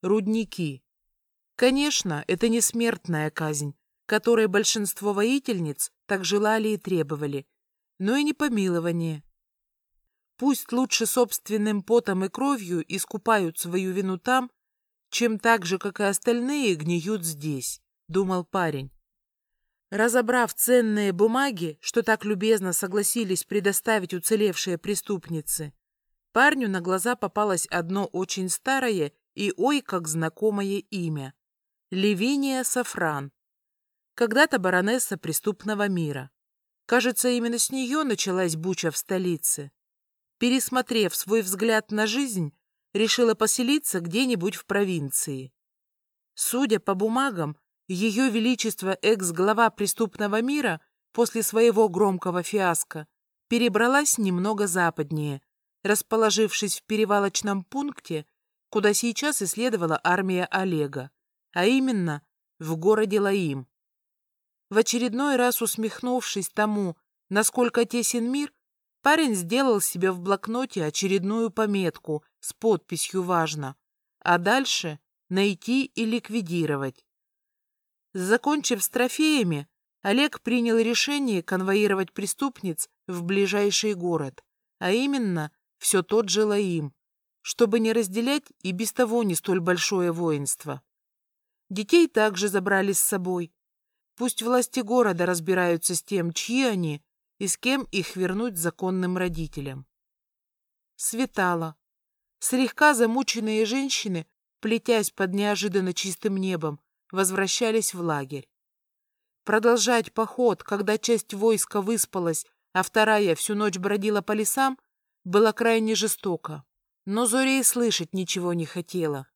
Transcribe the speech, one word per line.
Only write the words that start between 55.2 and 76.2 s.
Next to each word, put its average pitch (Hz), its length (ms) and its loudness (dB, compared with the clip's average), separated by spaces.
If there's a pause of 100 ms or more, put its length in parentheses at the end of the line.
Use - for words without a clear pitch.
расположившись 214 960 2
в - 40 -18
перевалочном 202 840 0
пункте, 262 600 -6 (440)
куда 208 240 4
сейчас 240 480 -2
и 202 40 -2
следовала 180 560 0
армия 180 440 0
Олега, 151 640 -4 (400)
а 180 140 0
именно 220 560 2 (380)
в 160 180 -4
городе 208 420 4
Лаим. 180 480 0 (1040)
В 196 80 0
очередной 240 580 2
раз 247 260 2
усмехнувшись 226 880 -4
тому, 208 460 -2 (340)
насколько 233 560 2
тесен 240 460 -2
мир, 285 220 -4 (480)
парень 294 340 4
сделал 208 460 2
себе 190 300 0
в 180 80 -8
блокноте 202 640 -4
очередную 196 640 -2
пометку 190 720 -2 (160)
с - 140 -12
подписью 185 720 -2
«Важно», 156 520 -2 (440)
а 175 180 2
дальше — 185 640 0 (300)
найти 202 560 0
и - 200 -4
ликвидировать. 170 1000 -2 (1080)